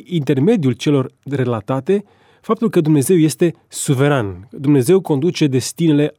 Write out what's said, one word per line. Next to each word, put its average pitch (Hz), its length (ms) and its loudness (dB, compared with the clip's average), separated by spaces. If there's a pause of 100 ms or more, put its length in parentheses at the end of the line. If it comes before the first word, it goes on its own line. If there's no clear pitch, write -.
intermediul 151 680 0
celor 131 380 -2 (120)
relatate, 131 800 -4 (380)
faptul 220 280 -2
că 175 120 0
Dumnezeu 156 360 2
este 160 380 0 (120)
suveran, 123 840 -2
că - 80 -20
Dumnezeu 147 440 2
conduce 156 460 -2
destinele 147 720 0